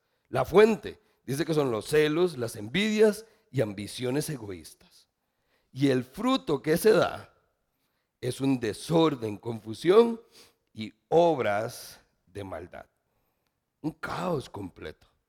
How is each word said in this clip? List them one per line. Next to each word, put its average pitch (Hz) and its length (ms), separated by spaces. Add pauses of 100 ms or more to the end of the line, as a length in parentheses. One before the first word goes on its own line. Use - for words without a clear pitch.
(300)
La 127 160
fuente 190 540 (260)
dice 143 200
que 165 80
son 143 180
los 107 160
celos, 151 500
las 117 180
envidias 208 680 (260)
y 131 100
ambiciones 113 680
egoístas. 101 800 (640)
Y 135 180
el 127 140
fruto 240 580
que 160 160
se 214 160
da - 400 (880)
es 120 180
un 135 200
desorden, 117 800
confusión 175 840 (520)
y 107 200 (160)
obras 120 920 (260)
de 98 180
maldad. 87 420 (960)
Un 156 100
caos 160 580
completo. 87 560 (240)